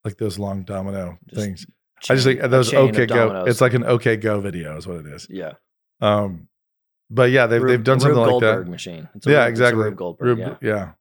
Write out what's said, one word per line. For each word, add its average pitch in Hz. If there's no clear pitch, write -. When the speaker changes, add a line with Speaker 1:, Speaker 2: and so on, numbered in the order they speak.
Speaker 1:
Like 104
those 101
long 98
domino 95
Speaker 2:
Just -
Speaker 1:
things. 95
Speaker 2:
chain, -
Speaker 1:
I -
just 127
think 131
Speaker 2:
a 127
Speaker 1:
those 123
Speaker 2:
chain 139
of 131
Speaker 1:
OK 117
Go. 117
Speaker 2:
dominoes. 101
Speaker 1:
It's 120
like 120
an 120
OK 117
Go 104
video 85
is 76
what 90
it 76
is. 73
Speaker 2:
Yeah. 87
Speaker 1:
Um, 104
but 127
yeah, 127
they've, 120
Speaker 2:
Rube, 127
Speaker 1:
they've 120
done 131
Speaker 2:
the 139
Rube 147
Speaker 1:
something 117
like 123
that. 113
Speaker 2:
Goldberg 98
machine. 87
It's 101
a 139
Speaker 1:
Yeah, 147
Speaker 2:
Rube, 120
it's 113
a 123
Speaker 1:
exactly. 113
Speaker 2:
Rube 101
Goldberg, 87
Speaker 1:
Rube, 117
Speaker 2:
yeah. 92
Speaker 1:
yeah. 104